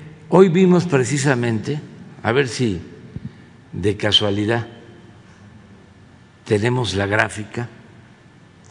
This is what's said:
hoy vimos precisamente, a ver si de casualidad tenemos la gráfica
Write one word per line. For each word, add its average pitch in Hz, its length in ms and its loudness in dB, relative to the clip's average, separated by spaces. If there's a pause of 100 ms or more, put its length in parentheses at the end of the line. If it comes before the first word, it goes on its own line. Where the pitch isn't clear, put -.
(280)
hoy 185 220 8
vimos 180 340 4
precisamente, 131 960 -2 (420)
a 107 100 -2
ver 135 160 0
si 107 340 -4 (880)
de 98 240 -2
casualidad 107 680 0 (1800)
tenemos 113 500 -2
la 98 120 -2
gráfica 107 600 -4 (1040)